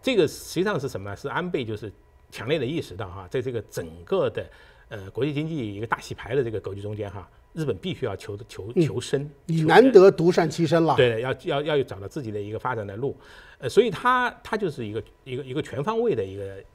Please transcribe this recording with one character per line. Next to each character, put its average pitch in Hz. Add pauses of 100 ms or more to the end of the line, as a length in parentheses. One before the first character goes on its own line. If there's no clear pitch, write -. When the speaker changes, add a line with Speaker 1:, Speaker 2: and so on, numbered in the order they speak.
Speaker 1:
这 262
个 165
实 -
际 170
上 196
是 127
什 117
么 101
呢？ 98
是 -
安 160
倍 170
就 110
是 104 (400)
强 110
烈 165
地 123
意 147
识 -
到 101
哈， 90
在 135
这 127
个 113
整 87 (160)
个 165
的， 101 (440)
呃， 95
国 113
际 147
经 151
济 131
一 98
个 113
大 -
洗 -
牌 110
的 139
这 117
个 107
格 98
局 101
中 104
间 104
哈， 95 (240)
日 160
本 117
必 180
须 -
要 101
求， 101 (120)
求， 98
Speaker 2:
嗯。 185
Speaker 1:
求 120
生， 147 (160)
Speaker 2:
你 165
Speaker 1:
求 -
生。 156
Speaker 2:
难 214
得 196
独 180
善 170
其 170
身 165
了。 151
Speaker 1:
对， 117
要， 127 (100)
要， 151
要 151
有 135
找 101
到 98
自 151
己 110
的 104
一 104
个 110
发 123
展 107
的 98
路。 120 (440)
呃， 127
所 208
以 240
他， 247 (140)
他 -
就 202
是 135
一 101
个， 107 (200)
一 127
个， 127
一 131
个 151
全 135
方 226
位 220
的 107
一 95
个， 98 (180)